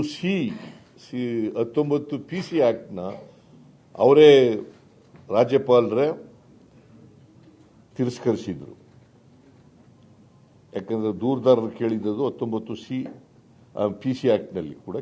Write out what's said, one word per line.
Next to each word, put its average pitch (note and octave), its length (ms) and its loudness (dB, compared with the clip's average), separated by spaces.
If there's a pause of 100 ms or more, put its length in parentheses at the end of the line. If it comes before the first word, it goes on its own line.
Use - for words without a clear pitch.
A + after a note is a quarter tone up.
ಸಿ, F3+ 300 -6 (720)
ಸಿ-, A#2 540 -6
ಹತ್ತೊಂಬತ್ತು D3 600 -4
ಪಿ F3+ 220 -10
ಸಿ E3+ 180 -4 (100)
ಆಕ್ಟ್ನ G#2 320 -6 (960)
ಅವರೇ C#3+ 340 8 (1040)
ರಾಜ್ಯಪಾಲರೇ B2 720 2 (1900)
ತಿರಸ್ಕರಿಸಿದ್ರು. G#2+ 760 -6 (2000)
ಯಾಕಂದ್ರೆ G#2+ 480 -4
ದೂರದಾರರು A#2+ 580 2
ಕೇಳಿದ್ದು A2 480 -2
ಹತ್ತೊಂಬತ್ತು A2 480 -6
ಸಿ, C3 240 -10 (760)
ಆ, G#2 120 -2
ಪಿ C3 260 -6
ಸಿ C3 160 -2
ಆಕ್ಟ್ನಲ್ಲಿ E2 560 -2
ಕೂಡ F2+ 160 -8